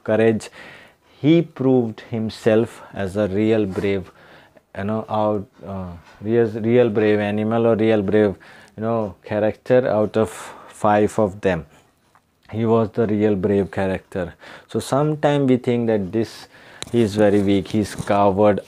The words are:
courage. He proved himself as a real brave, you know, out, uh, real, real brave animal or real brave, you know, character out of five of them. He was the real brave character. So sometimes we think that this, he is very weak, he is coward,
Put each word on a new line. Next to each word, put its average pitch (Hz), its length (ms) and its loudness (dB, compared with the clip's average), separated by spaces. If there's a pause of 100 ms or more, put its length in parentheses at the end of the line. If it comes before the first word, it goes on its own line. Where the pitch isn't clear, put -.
courage. 110 460 0 (720)
He 165 220 4
proved 127 580 0 (100)
himself 113 720 -2 (120)
as 98 220 -8
a 104 120 0
real 107 380 0
brave, 98 440 -4 (640)
you 98 80 -6
know, 110 220 -4
out, 107 400 -2 (200)
uh, 92 260 -10 (300)
real, 117 260 2
real 117 400 2
brave 107 300 2
animal 107 480 -2
or 113 100 4
real 110 240 2
brave, 101 360 2 (400)
you 104 60 -12
know, 110 400 -6
character 107 640 0
out 107 300 0
of 110 140 2 (380)
five 104 500 0
of 101 240 -2
them. 87 240 -2 (840)
He 110 140 -4
was 113 280 2
the 117 140 0
real 104 300 0
brave 98 340 0
character. 92 640 -6 (340)
So 113 120 -6
sometimes 147 680 0
we 127 80 4
think 120 300 -2
that 101 220 0
this, - 380 -6 (420)
he 120 120 2
is 101 140 0
very 104 260 4
weak, 98 260 0
he 110 120 -2
is 98 140 -4
coward, 101 720 2